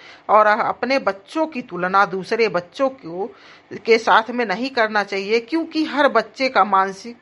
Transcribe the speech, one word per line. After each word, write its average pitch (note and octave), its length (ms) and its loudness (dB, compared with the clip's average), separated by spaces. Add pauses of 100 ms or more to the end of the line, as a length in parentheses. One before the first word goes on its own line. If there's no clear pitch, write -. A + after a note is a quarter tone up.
(280)
और G#3+ 180 6
अपने A3+ 540 0
बच्चों G3 460 -4
की B3+ 180 -10
तुलना F#3 420 0
दूसरे F#3+ 440 -2
बच्चों F3+ 400 -4
को, F3+ 360 -10 (500)
के A3+ 220 2
साथ A3 320 2
में A#3+ 160 -4
नहीं A3 240 -4
करना G#3+ 340 0
चाहिए, G3+ 360 -2
क्योंकि D#4+ 460 -4
हर C4 240 2
बच्चे A3 380 0
का B3 180 2
मानसिक G3 560 -2